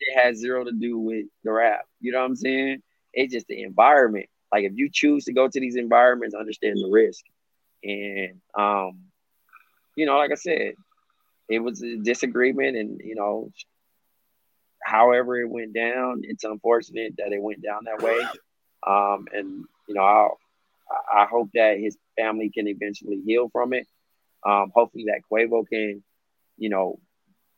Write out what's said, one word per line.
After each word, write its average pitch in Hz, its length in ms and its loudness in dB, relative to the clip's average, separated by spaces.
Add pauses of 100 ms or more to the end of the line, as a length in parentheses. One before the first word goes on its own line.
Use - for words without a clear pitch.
shit 131 240 2
has 120 140 2
zero 123 260 -2
to 120 80 -8
do 117 260 -4
with 110 280 -6 (160)
the 110 100 -4
rap. 110 340 2 (140)
You 120 120 -6
know 127 80 0
what 127 60 0
I'm 127 100 -2
saying? 135 460 -2 (300)
It's 127 220 -2
just 113 140 -6
the 110 140 -10
environment. 113 680 4 (200)
Like, 104 140 2
if 95 120 -2
you 139 140 -2
choose 147 360 2
to - 80 -6
go 131 120 4
to 135 140 -4
these 123 160 -4
environments, 120 580 4
understand 107 440 -4
the 95 120 -4
risk. - 340 4 (580)
And, 98 580 -8 (180)
um, 98 420 0 (960)
you 151 100 0
know, 139 100 4
like 143 140 2
I 147 60 -4
said, 156 380 -4 (760)
it 113 80 0
was 117 240 -6
a 120 140 -8
disagreement, 123 840 0
and, 107 260 -8
you 110 100 -12
know, 107 360 -4 (1300)
however 123 580 2
it 120 80 -4
went 113 260 -10
down, 123 500 -4
it's 113 200 -12
unfortunate 110 720 -2
that 101 140 -6
it 101 100 -4
went 101 200 -8
down 104 220 -8
that 107 180 -10
way. 117 180 0 (640)
Um, 101 460 2
and, 98 320 -10 (240)
you 104 60 -6
know, 98 80 2
I'll, 104 360 6 (520)
I, - 320 4
I 104 40 4
hope 117 280 0
that 110 240 4
his 104 180 -6 (200)
family 110 340 -2
can 104 180 -6
eventually 101 560 -8
heal 113 240 2
from 123 240 -2
it. 123 140 -4 (580)
Um, 101 300 2
hopefully 117 320 2
that 104 160 -2 (100)
Quavo 113 340 2
can, 104 360 -6 (560)
you 110 100 -4
know, 95 300 -2 (600)